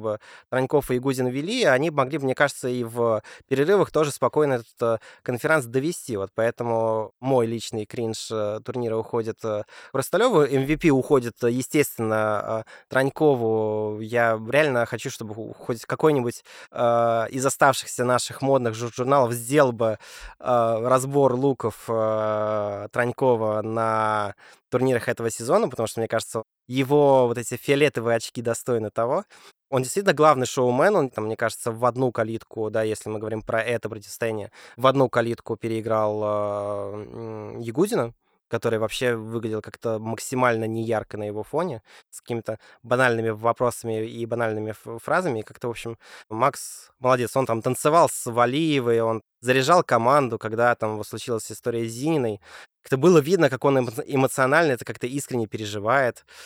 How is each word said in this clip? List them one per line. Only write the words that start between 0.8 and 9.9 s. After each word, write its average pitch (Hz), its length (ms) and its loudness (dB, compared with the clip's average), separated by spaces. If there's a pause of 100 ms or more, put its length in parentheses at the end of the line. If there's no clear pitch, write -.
и 127 60 0
Ягудин 127 320 -2
вели, 170 340 -4
они 147 300 4
могли 143 260 -2
бы, 135 60 -6
мне 131 100 0
кажется, 139 340 0
и 123 140 -2
в 117 400 0 (260)
перерывах 156 440 2
тоже 151 180 2
спокойно 147 440 0
этот, 117 120 -4 (160)
э, 113 160 2 (240)
конферанс 135 440 0
довести. 135 500 -4
Вот 95 180 -6
поэтому 113 840 -2
мой 127 260 2
личный 110 400 -6
кринж, 113 460 -6
э, 107 320 -4
турнира 120 320 -4
уходит, 110 480 -4
э, 107 180 -4 (300)